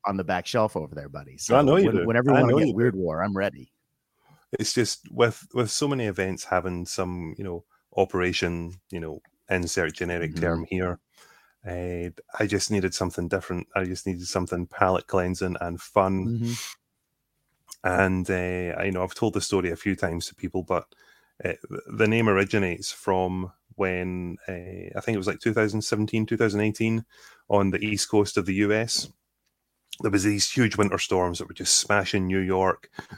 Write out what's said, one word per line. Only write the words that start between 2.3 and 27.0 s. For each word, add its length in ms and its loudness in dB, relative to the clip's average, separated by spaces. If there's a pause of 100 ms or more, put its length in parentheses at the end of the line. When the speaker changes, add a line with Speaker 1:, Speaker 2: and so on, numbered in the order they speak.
Speaker 1:
you 60 8
Speaker 2:
I 40 8
Speaker 1:
wanna 120 6
Speaker 2:
know 60 6
Speaker 1:
get 80 4
Speaker 2:
you 60 2
do. 40 -4
Speaker 1:
Weird 180 2
War, 280 -2
I'm 120 -2
ready. 360 -4 (840)
Speaker 2:
It's 160 -2
just 380 -2
with, 420 2
with 180 0
so 160 0
many 180 0
events 400 -2
having 400 0
some, 520 -6
you 60 -10
know, 220 -10 (320)
operation, 800 0 (160)
you 80 -6
know, 220 -8 (280)
insert 460 0
generic 360 -4
Speaker 1:
Mm-hmm. 100 -6
Speaker 2:
term 280 0
here. 300 -2 (680)
Uh, 440 -6 (280)
I 80 0
just 240 0
needed 220 0
something 340 -2
different. 480 -4
I 100 0
just 220 -8
needed 200 -6
something 400 -2
palate 400 2
cleansing 520 0
and 220 -6
fun. 460 2
Speaker 1:
Mm-hmm. 240 -2 (1300)
Speaker 2:
And, 460 2
uh, 500 -2
I, 60 -2
you 60 -2
know, 120 -2
I've 100 -4
told 200 0
the 80 -2
story 300 0
a 40 -6
few 200 -2
times 320 -2
to 80 -18
people, 280 -6
but, 220 -2 (580)
uh, 60 -2 (200)
th-, 180 -10
the 200 2
name 200 4
originates 640 2
from 600 -2 (240)
when, 600 -4 (100)
uh, 500 -10
I 40 -8
think 140 -2
it 40 -2
was, 80 -4
like, 120 -2
two 140 0
thousand 300 0
seventeen, 420 0
two 120 -2
thousand 240 2
eighteen, 440 0 (420)